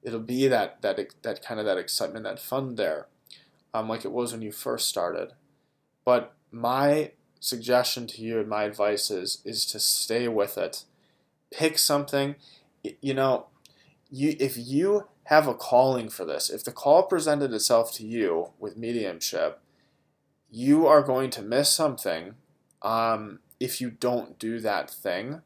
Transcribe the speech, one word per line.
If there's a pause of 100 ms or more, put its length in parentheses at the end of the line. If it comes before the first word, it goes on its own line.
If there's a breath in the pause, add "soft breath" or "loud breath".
It'll
be
that,
that,
that
kind
of,
that
excitement,
that
fun
there, (640 loud breath)
um,
like
it
was
when
you
first
started. (720)
But (160)
my (280)
suggestion
to
you
and
my
advice
is,
is
to
stay
with
it. (680)
Pick
something, (480 soft breath)
y-,
you
know, (640 soft breath)
you,
if
you (160)
have
a
calling
for
this,
if
the
call
presented
itself
to
you
with
mediumship, (920)
you
are
going
to
miss
something, (480)
um, (200)
if
you
don't
do
that
thing.